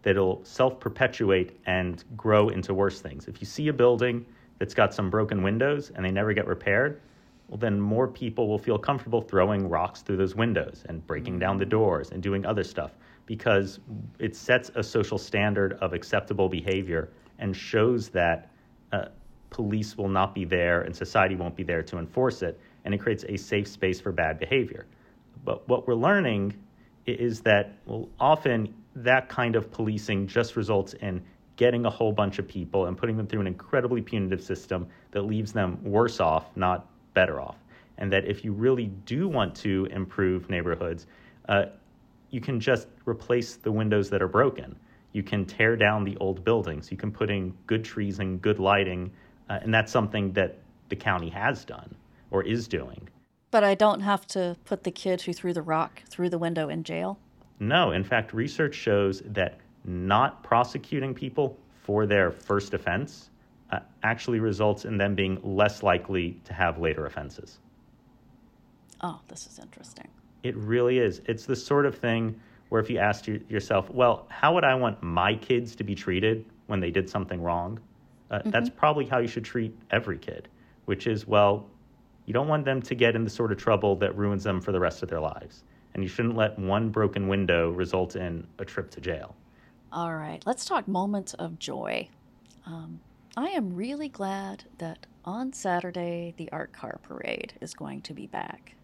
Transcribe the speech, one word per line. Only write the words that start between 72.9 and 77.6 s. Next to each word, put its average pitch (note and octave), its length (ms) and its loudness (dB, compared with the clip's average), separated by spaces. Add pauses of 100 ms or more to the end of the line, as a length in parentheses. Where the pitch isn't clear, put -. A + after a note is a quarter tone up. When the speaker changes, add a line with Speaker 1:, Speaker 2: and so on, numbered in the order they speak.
Speaker 1:
you A2+ 80 0
asked G2+ 280 2
your-, G#2 120 -4 (100)
yourself, G2+ 420 0
"Well, B2 380 4
how D#3 260 4
would F3 100 4
I C3 100 6
want A#2+ 280 0
my F2 340 2
kids A#2+ 400 -2
to G#2+ 80 -6
be G#2 100 -2
treated A2 500 0 (220)
when G2+ 140 -2
they F2 100 -2
did F#2 180 0
something F2+ 340 -6
wrong?" F2 380 -2 (500)